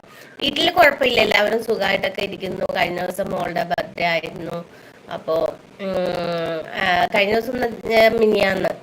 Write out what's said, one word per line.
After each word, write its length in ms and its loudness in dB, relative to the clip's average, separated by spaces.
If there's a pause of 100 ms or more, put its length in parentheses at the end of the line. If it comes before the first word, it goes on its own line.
(420)
വീട്ടിൽ 300 0
കുഴപ്പമില്ല, 500 4
എല്ലാവരും 420 2
സുഖമായിട്ടൊക്കെ 580 -2
ഇരിക്കുന്നു. 540 -6
കഴിഞ്ഞ 260 -2
ദിവസം 300 -4
മോളുടെ 320 -4
ബർത്ത്ഡേ 400 -2
ആയിരുന്നു. 640 -4 (480)
അപ്പോ, 420 -2 (260)
ഉം, 760 -4 (220)
ആ, 240 2 (100)
കഴിഞ്ഞ 180 2
ദിവസം 320 -2
എന്ന്, 280 -4
ഏ, 160 8
മിനിയാന്ന് 600 2 (140)